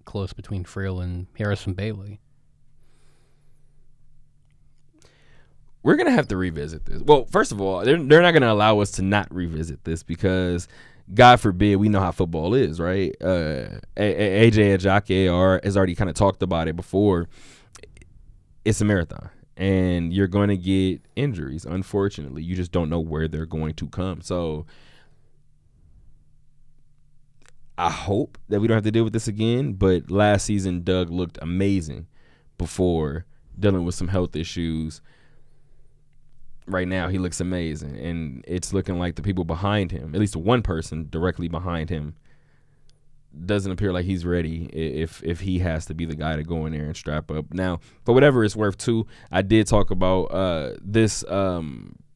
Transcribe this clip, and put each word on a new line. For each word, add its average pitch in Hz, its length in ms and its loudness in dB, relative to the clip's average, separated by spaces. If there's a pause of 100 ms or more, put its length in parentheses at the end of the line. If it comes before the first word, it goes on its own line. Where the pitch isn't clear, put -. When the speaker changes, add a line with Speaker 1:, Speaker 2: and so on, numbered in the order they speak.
Speaker 1:
close 98 280 -8
between 95 300 -10
Friel 95 400 -6
and 90 240 -8 (100)
Harrison 101 360 -4
Bailey. 101 460 -8 (3750)
Speaker 2:
We're 165 140 6
gonna 339 140 2
have 233 180 2
to 98 80 -2
revisit 80 480 -4
this. - 180 -2
Well, 143 220 6
first 202 260 0
of 101 100 -4
all, 95 240 -2
they're, 160 160 4
they're 151 200 10
not 175 100 8
gonna 131 200 6
allow 107 280 6
us 104 120 0
to - 100 -6
not 98 320 2
revisit 82 500 -6
this 82 180 -4
because, 90 680 -2 (460)
God 123 280 10
forbid, 101 340 4
we 104 140 4
know 101 100 2
how 90 140 0
football 82 400 -2
is, 85 260 0
right? 92 420 -2
Uh, 76 600 -4 (160)
A-, - 20 -8
A-, 104 480 4
A 117 40 8
J 104 260 4
Ajake 95 520 2
are, 92 320 4
has 98 140 -2
already 92 200 2
kinda 92 180 -2
talked 98 280 2
about 82 280 -2
it 85 80 -6
before. 92 500 0 (1400)
It's 104 160 2
a 104 60 2
marathon, 98 440 -2 (280)
and 90 560 0
you're 98 140 2
gonna 101 280 2
get 95 460 0 (160)
injuries, 82 480 -6
unfortunately. 87 800 -4
You 90 120 -6
just 87 160 -4
don't 85 180 0
know 85 120 0
where 80 260 -2
they're 80 180 -6
going 78 280 -6
to 73 160 -8
come. 90 320 -8
So, 80 440 -6 (3000)
I 87 120 0
hope - 480 -4 (100)
that 101 140 0
we 110 60 2
don't 113 80 4
have 107 100 2
to 107 60 0
deal 113 120 2
with 110 80 -2
this 110 160 -4
again, 117 460 -2
but 95 360 2
last 101 360 2
season, 95 380 -2
Doug 92 260 0
looked 87 320 -4
amazing 85 680 -2 (500)
before 85 680 -2 (340)
dealing 95 240 2
with 87 120 -4
some 90 120 -4
health 90 300 -2
issues. 80 640 -6 (1600)
Right 92 220 -2
now, 90 220 -2
he 92 80 -2
looks 92 240 -4
amazing, 80 560 -6
and 73 500 -8
it's 90 240 -6
looking 95 260 -2
like 87 180 -4
the 87 60 -10
people 92 220 -2
behind 90 480 -2
him, 76 240 -8
at 101 60 2
least 98 160 0
one 110 240 2
person 80 480 -6
directly 85 400 -2
behind 82 400 -6
him, 76 260 -6 (1300)
doesn't 98 260 -2
appear 92 200 -2
like 90 140 -2
he's 92 180 -2
ready 85 480 -2
i-, 78 300 -4
if, - 220 -8
if 82 180 -4
he 92 180 -2
has 82 280 -2
to 80 60 -10
be 82 120 -6
the 78 100 -6
guy 78 220 -4
to 76 60 -6
go 80 220 -4
in 80 60 -6
there 76 140 -6
and 78 100 -8
strap 78 360 -6
up. 76 220 -8
Now, 92 280 -4 (240)
for 123 80 4
whatever 131 320 6
it's 101 100 -2
worth, 104 220 -2
too, 113 300 -2 (220)
I 92 120 0
did 104 260 4
talk 104 240 4
about, 92 340 2
uh, 82 540 -2
this, 107 480 2
um, 80 720 -4 (180)